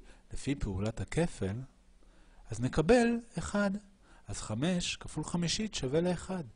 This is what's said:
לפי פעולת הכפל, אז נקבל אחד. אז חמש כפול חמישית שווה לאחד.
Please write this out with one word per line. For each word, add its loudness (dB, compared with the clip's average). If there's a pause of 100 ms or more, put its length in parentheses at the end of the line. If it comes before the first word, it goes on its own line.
(320)
לפי -2
פעולת -2
הכפל, -2 (880)
אז -6
נקבל 4 (180)
אחד. 0 (560)
אז -8
חמש 0
כפול -6
חמישית -2
שווה 0
לאחד. -2 (120)